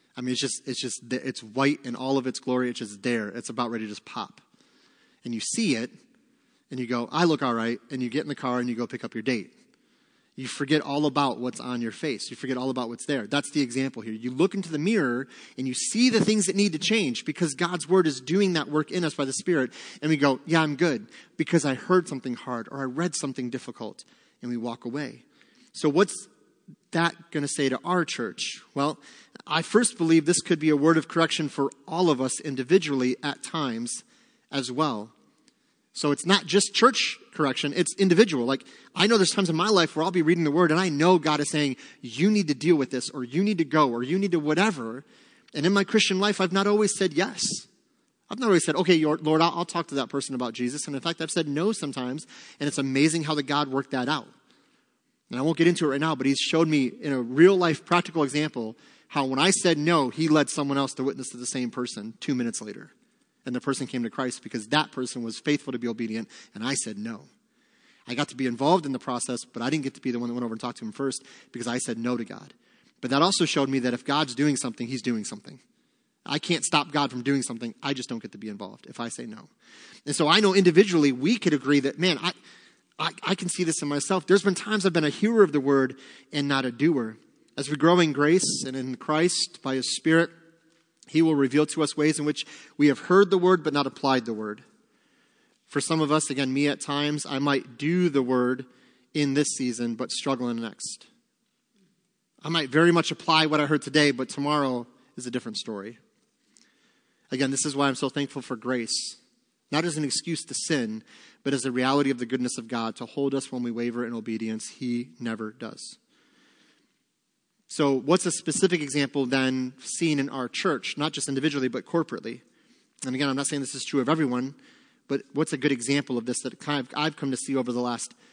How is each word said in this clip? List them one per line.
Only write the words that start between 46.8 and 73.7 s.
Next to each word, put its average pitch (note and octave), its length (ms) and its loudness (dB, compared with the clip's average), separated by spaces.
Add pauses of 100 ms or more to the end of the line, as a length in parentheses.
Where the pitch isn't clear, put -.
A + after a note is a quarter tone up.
said F#3 160 0
yes. E3 300 -2 (840)
I've G#3+ 100 -8
not B3+ 80 -2
always F#3 180 4
said, D3 120 0
"Okay, F3+ 180 4
your, D#3 240 4
Lord, D#3 220 2
I'll, E3+ 140 4
I'll E3+ 100 -2
talk E3+ 240 -4
to C#3+ 80 -8
that B2+ 120 -2
person C3+ 280 -6
about B2 180 -4
Jesus." B2 320 -6
And D3 80 -8
in C3+ 80 -8
fact, C3+ 180 -4
I've D#3+ 100 -6
said D#3 180 -2
no D#3+ 240 -2
sometimes, C3+ 520 -6 (360)
and D3 80 -2
it's C#3+ 100 -4
amazing C#3+ 460 2
how D#3 100 -2
the D3 80 -2
God C#3+ 260 -2
worked C3 220 -4
that B2+ 180 -2
out. D3 200 -4 (1000)
And B2 100 -6
I C3 40 -2
won't D#3 160 0
get E3 80 4
into F3 200 4
it - 20 2
right C#3 120 0
now, D#3+ 140 0
but C3 120 -2
he's C#3 120 4
showed D#3+ 300 2
me C#3+ 180 2
in C#3+ 260 -6
a C3 80 0
real D3 360 6
life E3+ 280 0
practical E3+ 380 0
example C3 540 -2 (320)
how C#3+ 160 -2
when C3 160 0
I F3 100 8
said F3+ 260 4
no, D3+ 340 2
he D#3+ 180 0
led D3+ 220 4
someone C#3 280 -2
else C3+ 160 -2
to C3 100 -4
witness C3 260 -4
to - 60 -14
the B2 100 -12
same B2 240 -4
person A2+ 500 -8
two C#3+ 140 -4
minutes A#2+ 280 -4
later. G2+ 300 -14 (540)
And B2 80 -6
the B2 60 -4
person C3+ 260 -2
came B2 160 -6
to A2+ 80 -4
Christ B2+ 320 -6
because G#2+ 260 -10
that C#3+ 240 2
person B2+ 300 -8
was A2+ 160 -8
faithful C#3+ 340 -2
to B2+ 60 -6
be A#2+ 100 -6
obedient, A2+ 400 -6 (260)
and G#2 80 -12
I C3 120 -4
said G#2+ 240 -6
no. G#2+ 240 -10 (840)
I A#2+ 80 -8
got C#3 140 -2
to - 80 -18
be C3 100 -2
involved C#3 380 2
in C#3 80 -6
the B2+ 60 -6
process, B2 460 -6
but - 180 -10
I B2+ 80 -2
didn't D3+ 140 0
get C3 100 -6
to - 60 -20
be B2+ 100 -4
the A#2+ 80 -4
one A#2+ 100 -4
that A#2+ 60 -6
went B2 100 -4
over A2+ 80 -6
and A2 80 -8
talked A#2+ 180 -8
to A#2+ 60 -12
him A2 80 -8
first C#3 320 -6 (260)
because A#2 160 -8
I B2 120 -2
said A#2+ 180 -6
no A#2 220 -2
to A#2 60 -6
God. - 280 -16 (480)
But B2+ 100 -6
that C#3 120 4
also F3+ 240 4
showed C#3 240 0